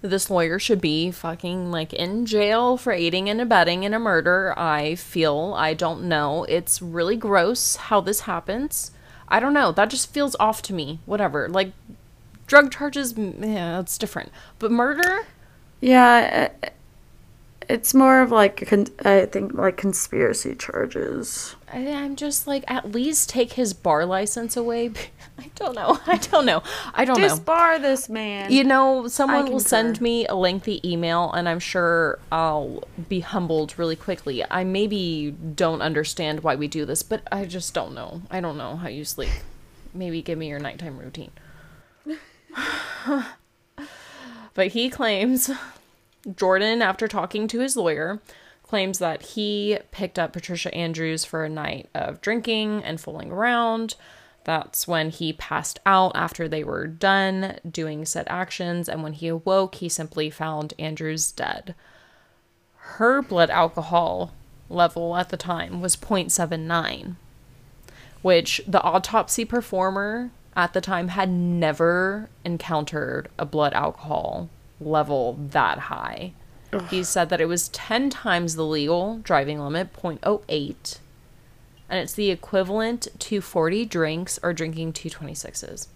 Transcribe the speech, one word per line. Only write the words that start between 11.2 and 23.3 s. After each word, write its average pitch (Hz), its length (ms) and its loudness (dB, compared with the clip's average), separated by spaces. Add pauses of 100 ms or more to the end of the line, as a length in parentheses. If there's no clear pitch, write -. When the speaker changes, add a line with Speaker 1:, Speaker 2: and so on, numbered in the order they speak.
Speaker 1:
Like, 190 220 0 (760)
drug 285 260 8
charges, 277 460 -4
m-, 208 240 -4
yeah, 185 360 -4
that's 185 200 -6
different. - 340 -6 (280)
But - 100 0
murder? 302 560 2 (560)
Speaker 2:
Yeah, 247 680 8 (120)
i-, - 80 -8 (960)
it's - 280 0
more 262 260 10
of, 240 100 6
like, 208 360 6
con-, 202 200 4 (160)
I 196 220 8
think, 196 280 -4
like, 185 240 0
conspiracy - 760 0
charges. - 1000 -6 (180)
Speaker 1:
I, 254 140 -6
I'm 285 280 -6
just 294 300 -4
like, 277 220 -2
at 240 240 -4
least 277 380 0
take 247 240 0